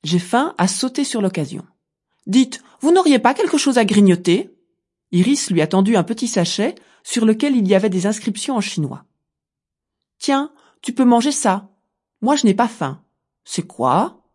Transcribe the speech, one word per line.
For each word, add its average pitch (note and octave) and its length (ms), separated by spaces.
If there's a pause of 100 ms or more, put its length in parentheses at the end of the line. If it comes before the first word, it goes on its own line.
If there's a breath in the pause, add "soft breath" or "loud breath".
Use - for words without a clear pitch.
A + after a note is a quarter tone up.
Géfin F3+ 560
a F#3+ 100
sauté C4 360
sur A3+ 180
l'occasion. « F3 420 (600)
Dites, B3 360 (180 soft breath)
vous D4+ 120
n'auriez E4+ 260
pas A#3+ 160
quelque F#4 240
chose C4 200
à A3+ 60
grignoter ? » F#3+ 640 (640)
Iris G3 380
lui E3 120
a D#3 40
tendu G3 300
un G3+ 80
petit A#3 240
sachet G#3 460 (300 soft breath)
sur A3+ 200
lequel A3+ 320
il G3+ 120
y G3 60
avait F#3+ 140
des F#3 180
inscriptions A3 500
en G#3 40
chinois. « C#3 460 (1120)
Tiens, C#4+ 340 (300 soft breath)
tu - 100
peux B3+ 120
manger A#3+ 280
ça. G3 380 (500)
Moi, C4+ 160
je C#4+ 100
n'ai F#3+ 80
pas A#3 140
faim. » « C#3+ 340 (420)
C'est - 220
quoi ? » C#3+ 560 (120)